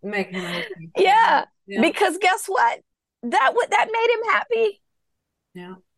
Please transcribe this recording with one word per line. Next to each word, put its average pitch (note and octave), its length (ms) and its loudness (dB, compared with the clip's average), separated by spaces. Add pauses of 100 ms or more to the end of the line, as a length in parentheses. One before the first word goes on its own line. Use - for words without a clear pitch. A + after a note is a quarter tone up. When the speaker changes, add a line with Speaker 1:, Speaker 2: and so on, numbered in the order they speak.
Speaker 1:
to F#3+ 60 -10
make G3+ 220 -4
him F3+ 140 -8
happy. E3+ 540 -10
Speaker 2:
Yeah, F#4+ 460 4 (220)
Speaker 1:
Yeah. G3+ 140 -4
Speaker 2:
because E4+ 380 2
guess G4 280 0
what? G4 340 0 (420)
That E4 320 2
wa-, A#4 160 0
that - 200 2
made A#4 240 0
him A4 200 -2
happy. A4+ 480 -2 (720)
Speaker 1:
Yeah. F3+ 200 -14 (240)